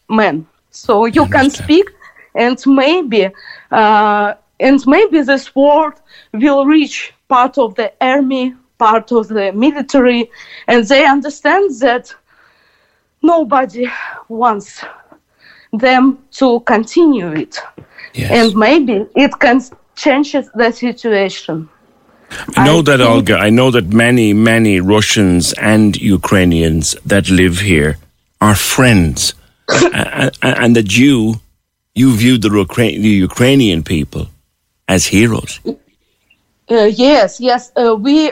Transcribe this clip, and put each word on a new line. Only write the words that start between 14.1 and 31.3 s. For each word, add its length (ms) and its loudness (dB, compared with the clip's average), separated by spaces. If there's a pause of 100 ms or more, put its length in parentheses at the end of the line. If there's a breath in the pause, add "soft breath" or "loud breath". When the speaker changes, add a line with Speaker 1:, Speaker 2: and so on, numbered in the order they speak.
Speaker 1:
wants 540 -4 (920 loud breath)
them 460 2 (120)
to 300 0
continue 720 0
it. 280 -8 (540 loud breath)
Speaker 2:
Yes. 180 -6
Speaker 1:
And 240 2
maybe 500 0 (100)
it 240 0
can 220 2 (340)
change 380 -2
the 380 -2
situation. 1000 -4 (840 loud breath)
Speaker 2:
I 100 0
know 140 4
Speaker 1:
I 40 2
Speaker 2:
that, 140 2
Speaker 1:
think 120 2
Speaker 2:
Olga, 280 0
I 120 0
know 220 2
that 220 0
many, 400 2
many 460 2
Russians 760 0
and 440 0
Ukrainians 1000 0 (100)
that 240 -2
live 300 2
here 380 -2 (440)
are 140 2
friends, 800 0 (180)
<coughs> 180 -14
a-, 80 -2 (160)
a-, 380 -4 (120)
a-, 180 -2
and 140 2
that 220 0
you, 440 2 (540)